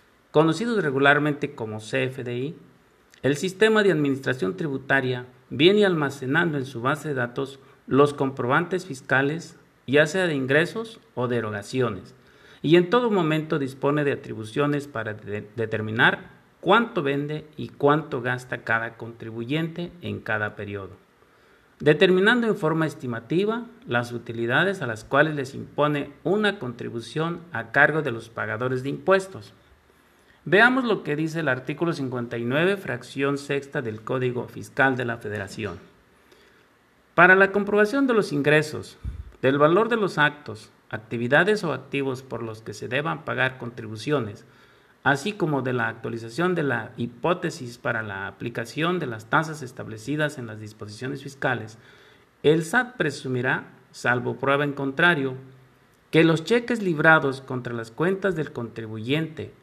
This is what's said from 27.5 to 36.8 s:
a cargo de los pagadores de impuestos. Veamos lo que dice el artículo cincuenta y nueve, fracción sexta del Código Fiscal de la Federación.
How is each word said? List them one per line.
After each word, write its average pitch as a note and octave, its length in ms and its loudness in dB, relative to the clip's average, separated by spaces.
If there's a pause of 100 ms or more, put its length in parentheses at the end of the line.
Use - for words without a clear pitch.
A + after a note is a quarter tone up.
a A2+ 220 -8
cargo D3+ 280 4
de C#3 100 -2
los A2+ 180 -8
pagadores A2+ 520 -4
de C3+ 80 -6
impuestos. D3 640 -2 (920)
Veamos A#3+ 400 6
lo G#3+ 180 0
que D3 140 -2
dice D#3+ 240 -2
el D3+ 80 0
artículo D3 420 -2
cincuenta B2+ 460 -4
y A#2 80 -4
nueve, E3 320 2
fracción C#3 600 -4
sexta C#3 440 -4
del A2 200 -6
Código B2 460 -2
Fiscal B2+ 480 0
de B2 80 -4
la A#2 140 -4
Federación. G#2 640 -6 (1300)